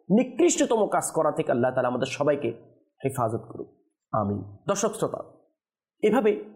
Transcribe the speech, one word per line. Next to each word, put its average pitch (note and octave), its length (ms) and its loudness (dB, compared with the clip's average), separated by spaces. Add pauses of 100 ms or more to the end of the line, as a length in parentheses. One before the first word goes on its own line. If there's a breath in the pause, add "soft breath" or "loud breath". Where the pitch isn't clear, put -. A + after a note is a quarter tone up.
(100)
নিকৃষ্টতম B3+ 760 2
কাজ - 240 -2
করা D3+ 220 2
থেকে D3+ 200 -2
আল্লাহ B2+ 180 2
তাআলা B2+ 180 0
আমাদের B2+ 180 -2
সবাইকে C#3 420 0 (560)
হেফাজত A#2+ 440 -2
করুক, - 200 -12 (440)
আমিন। G2+ 440 -2 (120)
দর্শক G3+ 260 -2
শ্রোতা, - 240 -4 (840)
এভাবে G#3+ 420 2 (120)